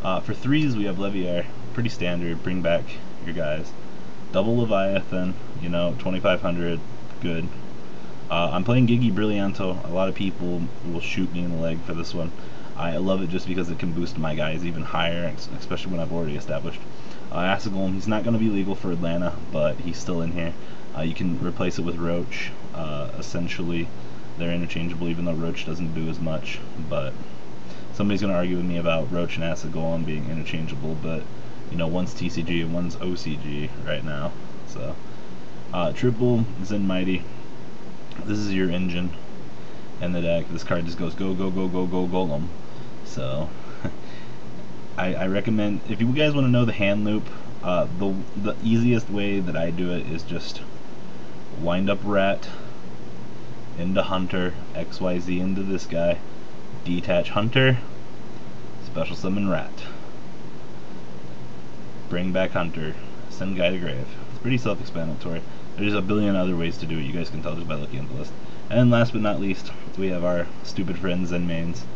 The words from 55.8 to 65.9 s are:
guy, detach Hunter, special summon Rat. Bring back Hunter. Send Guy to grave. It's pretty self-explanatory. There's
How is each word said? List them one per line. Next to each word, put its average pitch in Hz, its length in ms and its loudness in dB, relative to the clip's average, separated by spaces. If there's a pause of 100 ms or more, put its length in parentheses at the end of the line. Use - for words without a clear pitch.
guy, 85 340 2 (640)
detach 87 460 2
Hunter, 123 480 4 (1080)
special 80 300 0
summon 98 340 2
Rat. - 340 0 (2250)
Bring 90 220 2
back 92 200 2
Hunter. 80 440 0 (340)
Send 95 260 0
Guy 90 140 4
to 92 80 0
grave. 71 300 0 (220)
It's - 100 -2
pretty 123 180 2
self-explanatory. 82 840 0 (360)
There's 104 160 2